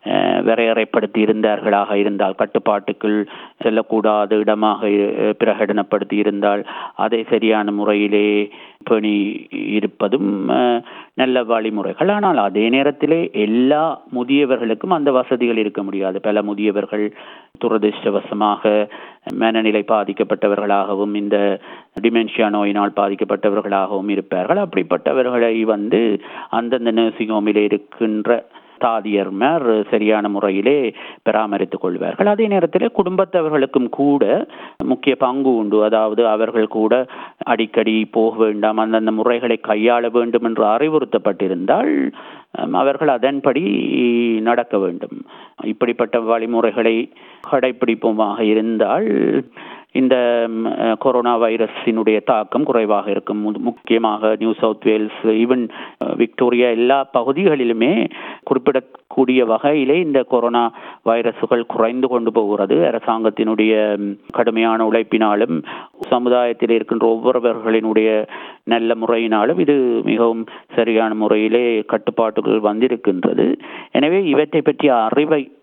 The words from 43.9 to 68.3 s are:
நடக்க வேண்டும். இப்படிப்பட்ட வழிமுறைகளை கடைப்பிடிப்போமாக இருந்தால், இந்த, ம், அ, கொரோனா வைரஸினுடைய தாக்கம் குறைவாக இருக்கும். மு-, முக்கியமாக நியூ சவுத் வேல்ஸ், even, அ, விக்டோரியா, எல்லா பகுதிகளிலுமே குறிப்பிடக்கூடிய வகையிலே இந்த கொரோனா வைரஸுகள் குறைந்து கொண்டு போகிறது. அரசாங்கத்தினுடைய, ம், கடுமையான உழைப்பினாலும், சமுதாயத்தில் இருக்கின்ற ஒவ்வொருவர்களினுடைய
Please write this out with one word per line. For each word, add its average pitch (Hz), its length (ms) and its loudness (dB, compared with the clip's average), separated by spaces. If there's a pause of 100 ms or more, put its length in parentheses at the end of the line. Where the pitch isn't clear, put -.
நடக்க 117 380 0
வேண்டும். - 480 -6 (360)
இப்படிப்பட்ட 117 580 -2
வழிமுறைகளை 113 920 0 (380)
கடைப்பிடிப்போமாக 117 880 0
இருந்தால், 113 1040 2 (480)
இந்த, 123 560 2
ம், 113 160 -4
அ, 113 340 -2
கொரோனா 120 420 2
வைரஸினுடைய 110 840 0
தாக்கம் 120 400 0
குறைவாக 107 480 0
இருக்கும். 104 440 -4
மு-, - 40 -8
முக்கியமாக 110 800 0
நியூ 113 140 0
சவுத் 107 320 -2
வேல்ஸ், 107 380 0
even, 113 460 2 (360)
அ, - 120 -4
விக்டோரியா, 120 520 2
எல்லா 123 460 2
பகுதிகளிலுமே 135 960 2 (320)
குறிப்பிடக்கூடிய 131 1040 0
வகையிலே 143 540 2
இந்த 143 220 0
கொரோனா 117 500 0 (320)
வைரஸுகள் 117 600 0
குறைந்து 120 420 0
கொண்டு 117 240 0
போகிறது. 104 420 0
அரசாங்கத்தினுடைய, 110 1200 0
ம், 101 200 -6 (140)
கடுமையான 113 600 0
உழைப்பினாலும், 107 720 0 (380)
சமுதாயத்தில் 123 720 0
இருக்கின்ற 113 520 0
ஒவ்வொருவர்களினுடைய 113 1080 0 (360)